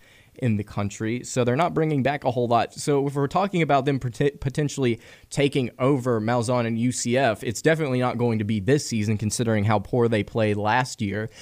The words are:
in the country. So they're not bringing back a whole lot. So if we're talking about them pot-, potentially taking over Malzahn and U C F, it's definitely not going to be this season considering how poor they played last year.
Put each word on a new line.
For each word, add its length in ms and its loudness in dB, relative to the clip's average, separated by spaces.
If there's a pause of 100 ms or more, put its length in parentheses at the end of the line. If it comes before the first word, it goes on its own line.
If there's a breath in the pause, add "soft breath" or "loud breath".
(360 soft breath)
in 220 0
the 40 -4
country. 600 -6
So 180 -2
they're 140 2
not 180 -2
bringing 300 0
back 200 -2
a 60 0
whole 160 -2
lot. 260 2
So 360 0
if 80 -6
we're 100 0
talking 360 0
about 220 2
them 140 0
pot-, 420 -2
potentially 600 -2 (280 loud breath)
taking 420 0 (100)
over 400 2
Malzahn 440 0
and 140 -2
U 140 0
C 260 0
F, 240 2
it's 200 -6
definitely 360 2
not 180 0
going 220 0
to 60 0
be 160 -2
this 260 2
season 320 0
considering 460 0
how 160 4
poor 260 0
they 160 2
played 340 0
last 460 0
year. 280 -4 (120)